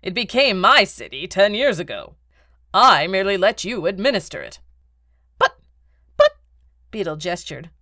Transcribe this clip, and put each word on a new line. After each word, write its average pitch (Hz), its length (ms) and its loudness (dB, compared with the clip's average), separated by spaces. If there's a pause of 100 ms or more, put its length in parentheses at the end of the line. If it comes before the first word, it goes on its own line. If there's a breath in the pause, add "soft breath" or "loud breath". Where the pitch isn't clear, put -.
It - 120 -8
became 233 460 0
my 226 240 6
city - 440 -8
ten 196 260 2
years 226 260 0
ago. 123 360 -10 (580)
I 190 340 6
merely 190 300 0
let 202 260 0
you 185 240 -6
administer 190 540 -4
it. - 180 -16 (800)
But, - 180 0 (580)
but, 196 160 4 (600)
Beetle 175 240 -8
gestured. 160 540 -12 (120)